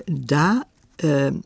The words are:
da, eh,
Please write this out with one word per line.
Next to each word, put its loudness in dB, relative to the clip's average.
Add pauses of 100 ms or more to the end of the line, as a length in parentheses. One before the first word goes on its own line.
da, 0 (380)
eh, 2 (140)